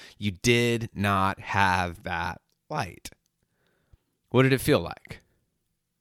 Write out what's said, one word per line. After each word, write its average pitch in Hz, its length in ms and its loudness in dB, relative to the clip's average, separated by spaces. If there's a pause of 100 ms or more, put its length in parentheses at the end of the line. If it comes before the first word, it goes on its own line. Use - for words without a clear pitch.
(180)
you 104 140 -4
did 117 600 0
not 98 460 0
have 92 640 0
that 87 380 -6 (280)
light. 135 420 -10 (1200)
What 123 120 6
did 131 80 2
it 131 80 2
feel 131 220 2
like? - 400 -14 (800)